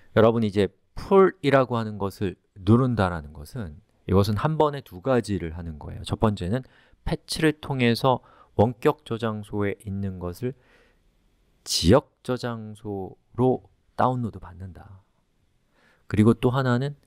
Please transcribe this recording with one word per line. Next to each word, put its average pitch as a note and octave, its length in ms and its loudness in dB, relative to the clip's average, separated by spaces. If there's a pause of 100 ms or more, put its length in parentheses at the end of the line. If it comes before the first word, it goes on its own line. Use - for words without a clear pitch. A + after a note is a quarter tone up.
(160)
여러분이 A2+ 320 6
이제 G2 200 2 (280)
풀이라고 C3+ 800 2
하는 G#2+ 200 -6
것을 G2 380 -4 (200)
누른다라는 F#2+ 800 2
것은 D#2 460 -14 (280)
이것은 G2 300 2
한 D#3 200 -2
번에 D3 240 0
두 F2+ 200 -18
가지를 G2 560 -2
하는 D#2+ 220 -12
거예요. E2+ 240 -14
첫 - 160 -6
번째는 G#2 440 -2 (420)
패치를 - 560 -2
통해서 B2 580 0 (360)
원격 B2 500 0
저장소에 G#2+ 720 -6 (100)
있는 G2 340 -6
것을 F2+ 340 -8 (1080)
지역 - 600 2
저장소로 A2+ 1400 -4 (320)
다운로드 A#2 440 -2
받는다. F2+ 640 -20 (1040)
그리고 G#2+ 260 4
또 - 160 0
하나는 C3 460 -2 (120)